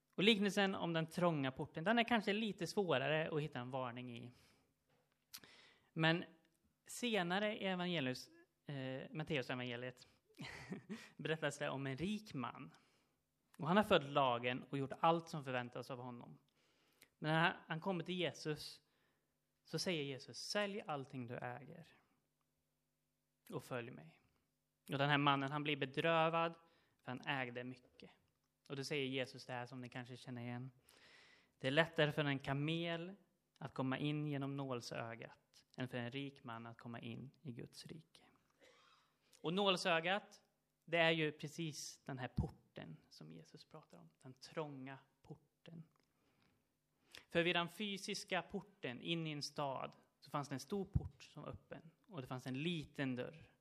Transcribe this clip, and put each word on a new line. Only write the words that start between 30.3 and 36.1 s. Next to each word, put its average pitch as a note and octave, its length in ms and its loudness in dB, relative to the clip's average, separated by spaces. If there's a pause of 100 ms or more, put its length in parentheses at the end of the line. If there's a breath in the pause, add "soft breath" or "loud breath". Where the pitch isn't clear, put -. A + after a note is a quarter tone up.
igen. B2 280 -6 (880 loud breath)
"Det - 80 -2
är C3 40 4
lättare D3+ 420 6
för D#3 120 2
en C#3 140 4
kamel E3 800 -2 (420)
att - 160 -10
komma C3 240 2
in D3 300 2
genom C#3 280 -2
nålsögat B2 1080 -6 (120)
än B2+ 120 -2
för B2+ 100 -4
en A#2+ 120 -2